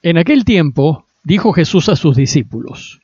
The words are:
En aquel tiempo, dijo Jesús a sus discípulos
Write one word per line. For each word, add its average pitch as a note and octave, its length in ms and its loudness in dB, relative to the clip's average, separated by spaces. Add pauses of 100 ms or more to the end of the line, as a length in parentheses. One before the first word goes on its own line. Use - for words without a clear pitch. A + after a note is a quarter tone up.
En E3+ 160 0
aquel B3 260 2
tiempo, D3+ 600 0 (180)
dijo F#3+ 300 0
Jesús E3+ 360 0
a F#3+ 80 2
sus C#3 200 0
discípulos B2 880 -4